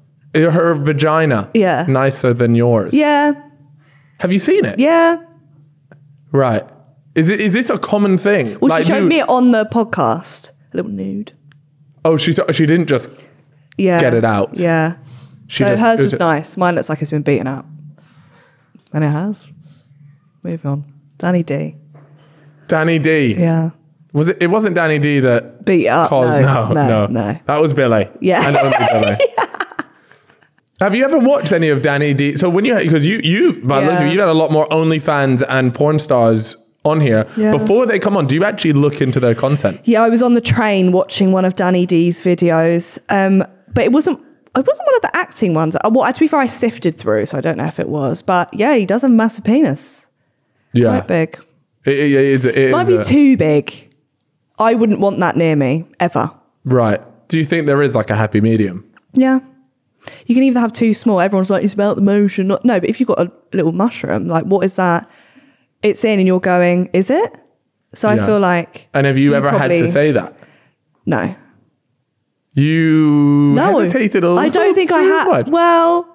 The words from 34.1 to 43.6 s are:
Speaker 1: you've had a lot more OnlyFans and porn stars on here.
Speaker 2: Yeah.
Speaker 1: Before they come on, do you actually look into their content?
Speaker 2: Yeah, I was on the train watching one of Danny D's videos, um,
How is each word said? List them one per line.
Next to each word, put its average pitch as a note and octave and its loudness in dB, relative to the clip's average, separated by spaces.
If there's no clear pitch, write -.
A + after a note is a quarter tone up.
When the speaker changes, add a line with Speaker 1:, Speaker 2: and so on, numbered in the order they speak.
Speaker 1:
you've F#3+ 0
had F#3 2
a D#3+ 2
lot D#3+ 0
more D#3 2
OnlyFans D3+ 0
and B2+ 0
porn D3+ 0
stars A2+ 0
on D#3 0
here. A2 2
Speaker 2:
Yeah. G#3+ 2
Speaker 1:
Before A3 2
they G#3+ 0
come G3+ -2
on, D3+ 0
do C3 0
you E3+ 0
actually G3 -2
look C#3+ 0
into C3 2
their A#2+ 4
content? C#3+ -2
Speaker 2:
Yeah, A3+ 2
I A3+ 2
was A#3 2
on A#3+ 2
the A#3 2
train G3+ 0
watching F#3+ 0
one F#3 2
of F#3 -2
Danny F3+ 0
D's F3 0
videos, E3+ 0
um, F#3+ 2